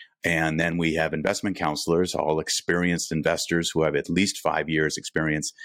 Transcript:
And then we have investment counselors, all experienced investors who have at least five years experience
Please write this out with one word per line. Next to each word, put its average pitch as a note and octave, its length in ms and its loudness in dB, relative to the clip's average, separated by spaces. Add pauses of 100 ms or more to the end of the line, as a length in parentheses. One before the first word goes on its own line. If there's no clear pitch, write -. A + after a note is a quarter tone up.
(260)
And D#2+ 320 2
then E2+ 200 0
we E2 160 0
have D#2+ 180 0
investment F#2+ 440 -2
counselors, E2+ 580 0
all D#2 260 0
experienced F2 720 0
investors E2 560 0
who D#2+ 140 0
have D2+ 120 2
at C#2+ 140 -2
least F#2+ 300 2
five D#2 320 -2
years D#2 260 0
experience D#2 560 -2 (120)